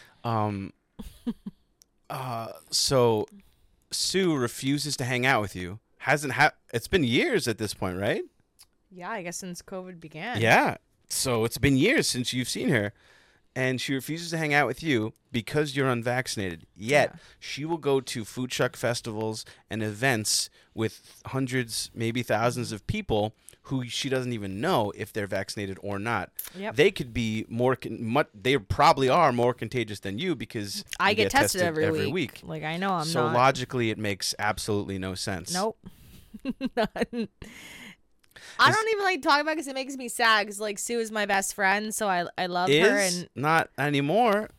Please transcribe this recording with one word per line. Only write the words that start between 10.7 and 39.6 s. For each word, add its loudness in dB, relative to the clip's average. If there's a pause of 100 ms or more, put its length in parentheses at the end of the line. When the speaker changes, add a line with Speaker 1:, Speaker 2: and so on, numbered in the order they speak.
Speaker 1:
So 0
it's -4
been 4
years 4
since -2
you've -4
seen -2
her. 2 (640)
And 0
she -4
refuses -6
to -2
hang 0
out 4
with -8
you 0 (180)
because -2
you're 2
unvaccinated. -2
Yet, 2
Speaker 2:
Yeah. -20 (200)
Speaker 1:
she -10
will -2
go 2
to -8
food -6
truck 0
festivals -4 (240)
and -4
events 0 (240)
with -6
hundreds, -4
maybe -2
thousands 0
of -12
people 0 (360)
who -4
she -6
doesn't -2
even -6
know 2
if -8
they're -2
vaccinated -6
or -4
not. -2 (220)
Speaker 2:
Yep. -10
Speaker 1:
They 6
could -8
be -2
more, 0
con-, -10
mu-, 2 (160)
they 2
probably 4
are 6
more 2
contagious -4
than -6
you -2
because -8 (160)
Speaker 2:
I 4
Speaker 1:
you 0
Speaker 2:
get 2
Speaker 1:
get 0
Speaker 2:
tested 2
Speaker 1:
tested 2
Speaker 2:
every 0
Speaker 1:
every 0
Speaker 2:
week. -2
Speaker 1:
week. -4
Speaker 2:
Like, -8
I -4
know -2
I'm -2
Speaker 1:
So 0
Speaker 2:
not. 0
Speaker 1:
logically, 2
it -2
makes -4
absolutely -2
no -4
sense. -6
Speaker 2:
Nope. -4 (680)
<laughs> - (320)
None. -2 (1300)
I 8
Speaker 1:
Is 4
Speaker 2:
don't 2
even 0
like 0
talking 4
about -2
it -2
'cause -6